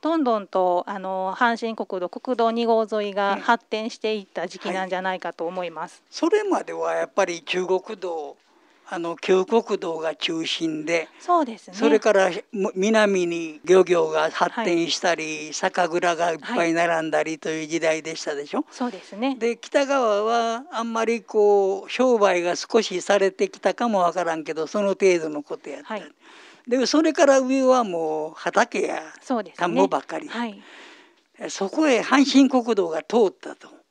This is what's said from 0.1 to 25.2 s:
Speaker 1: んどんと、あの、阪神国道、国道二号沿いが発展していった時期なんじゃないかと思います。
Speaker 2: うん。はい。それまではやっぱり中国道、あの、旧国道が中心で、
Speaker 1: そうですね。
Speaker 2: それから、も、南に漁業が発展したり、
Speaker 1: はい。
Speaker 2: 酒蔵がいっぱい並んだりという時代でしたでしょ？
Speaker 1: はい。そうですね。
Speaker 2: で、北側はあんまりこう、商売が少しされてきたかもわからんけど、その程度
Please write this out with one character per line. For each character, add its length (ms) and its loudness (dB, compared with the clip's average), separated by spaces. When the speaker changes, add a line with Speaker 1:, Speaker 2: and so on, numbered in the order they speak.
Speaker 1:
ん 80 0
ど 120 2
ん 100 -8
と、 380 2
あ 140 -8
の、 340 -4
阪 240 0
神 200 -6
国 240 -6
道、 80 -6
国 260 -6
道 160 2
二 140 -2
号 260 2
沿 200 -4
い 20 -12
が 280 0
発 260 2
展 220 -6
し 80 -14
て 200 -2
い 60 -8
っ 20 -16
た 240 -8
時 100 -16
期 120 -6
な 140 -4
ん 40 -12
じ 80 -4
ゃ 40 -4
な 140 -4
い 60 -10
か 100 -6
と 140 -8
思 180 -6
い 80 -8
ま 160 -10
す。 160 -20
Speaker 2:
う 40 0
ん。 20 2
は 20 2
い。 40 2
そ 100 2
れ 0 -
ま 200 0
で 100 -10
は 200 -2
や 120 -2
っ 80 -18
ぱ 100 2
り 180 -4
中 240 -4
国 160 0
道、 380 -8
あ 120 -8
の、 180 -6
旧 280 2
国 340 0
道 180 -6
が 160 -4
中 320 -6
心 400 -4
で、 240 -2
Speaker 1:
そ 200 2
う 60 0
で 120 -14
す 140 -20
ね。 40 -18
Speaker 2:
そ 140 2
れ 100 6
か 140 4
ら、 160 4
も、 240 -2
南 500 2
に 400 -6
漁 180 8
業 280 2
が 180 0
発 340 -2
展 280 0
し 80 -2
た 160 2
り、 300 -8
Speaker 1:
は 40 -12
い。 60 -12
Speaker 2:
酒 340 0
蔵 260 0
が 180 0
い 20 -2
っ 20 -10
ぱ 300 -2
い 60 0
並 340 0
ん 20 -4
だ 140 0
り 160 -6
と 100 -6
い 140 -6
う 40 -10
時 120 -4
代 240 0
で 120 -8
し 80 -10
た 120 -6
で 100 -8
し 80 -12
ょ？ 60 -2
Speaker 1:
は 20 -4
い。 80 -6
そ 160 -8
う 60 -6
で 120 -16
す 100 -20
ね。 260 -4
Speaker 2:
で、 180 -2
北 300 0
側 340 0
は 500 -2
あ 120 -6
ん 100 -6
ま 100 -2
り 200 -2
こ 640 2
う、 20 -20
商 300 2
売 240 4
が 120 0
少 280 0
し 180 -4
さ 160 2
れ 140 4
て 180 -2
き 100 -16
た 140 0
か 140 -2
も 140 2
わ 120 2
か 100 -2
ら 120 -2
ん 80 -6
け 100 -6
ど、 140 -4
そ 160 -4
の 60 2
程 280 4
度 120 -4